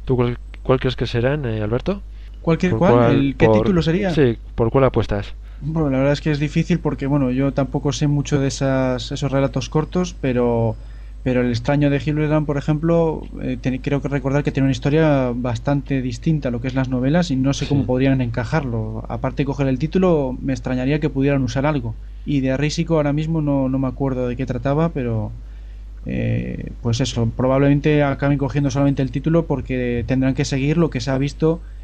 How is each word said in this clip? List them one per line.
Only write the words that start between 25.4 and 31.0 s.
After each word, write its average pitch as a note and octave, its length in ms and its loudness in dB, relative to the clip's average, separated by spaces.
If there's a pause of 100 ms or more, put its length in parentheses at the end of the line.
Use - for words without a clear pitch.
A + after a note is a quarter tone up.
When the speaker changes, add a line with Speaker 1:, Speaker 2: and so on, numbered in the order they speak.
Speaker 2:
eh, A#2 680 -4 (100)
pues A#2 180 0
eso, A#2 340 0
probablemente C#3+ 680 4
acaben C#3+ 340 0
cogiendo C#3 340 0
solamente C#3 320 2
el B2+ 80 -2
título D#3+ 360 0
porque B2 600 -2
tendrán C3 280 2
que - 100 0
seguir C#3+ 320 0
lo E3+ 140 4
que B2+ 100 -4